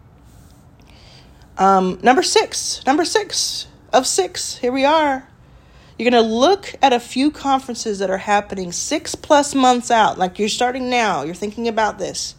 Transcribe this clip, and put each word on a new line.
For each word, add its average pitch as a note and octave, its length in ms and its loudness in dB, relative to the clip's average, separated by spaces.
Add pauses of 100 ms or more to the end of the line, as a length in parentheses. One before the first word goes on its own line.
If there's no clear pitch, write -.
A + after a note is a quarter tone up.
(1600)
Um, F#3 440 4
number C4 180 6
six, - 640 -2
number D4+ 180 2
six - 640 -4 (260)
of B3+ 140 4
six, - 520 -4
here B3 140 -2
we C4+ 140 0
are. D4 420 2 (680)
You're A3+ 100 0
gonna A#3+ 140 6
look B3 640 2
at C4+ 100 6
a A#3+ 60 2
few C4+ 320 -2
conferences B3+ 680 -4
that F#3+ 140 -2
are F#3+ 80 -2
happening G3+ 520 -2
six - 440 -6
plus C#4+ 400 2
months B3+ 340 2
out. G#3+ 300 2
Like, F#3 180 -2
you're G#3 120 -2
starting B3 420 -2
now, G#3 320 0
you're E3 100 -8
thinking G#3+ 340 -8
about G#3+ 300 -2
this. - 420 -8